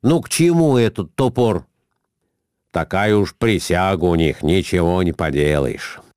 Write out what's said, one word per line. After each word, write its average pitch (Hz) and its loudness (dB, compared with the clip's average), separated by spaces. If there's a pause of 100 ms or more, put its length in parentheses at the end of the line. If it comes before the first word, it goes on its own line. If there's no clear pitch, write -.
Ну, 156 2
к - -14
чему 165 2
этот 107 -2
топор?» 120 0 (1040)
«Такая 98 0
уж 101 0
присяга 92 0
у 87 2
них, 80 -2
ничего 87 0
не 85 -2
поделаешь. 73 -4 (160)